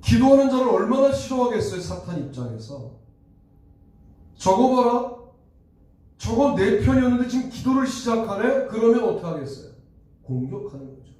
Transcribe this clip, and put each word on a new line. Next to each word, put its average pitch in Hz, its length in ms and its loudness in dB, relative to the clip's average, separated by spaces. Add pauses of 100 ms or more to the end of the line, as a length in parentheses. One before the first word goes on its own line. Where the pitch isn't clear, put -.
기도하는 262 500 6
자를 254 180 0
얼마나 254 440 2
싫어하겠어요, 226 680 -2
사탄 170 400 -10
입장에서. 120 720 -12 (1400)
"저거 247 380 2
봐라. 240 400 0 (1040)
저거 247 380 0
내 202 240 2
편이었는데 247 480 2
지금 254 220 -4
기도를 262 360 0
시작하네?" 220 840 -2
그러면 226 340 2
어떻게 185 220 -4
하겠어요? 151 460 -10 (500)
공격하는 135 640 -10 (100)
거죠. - 80 -20 (160)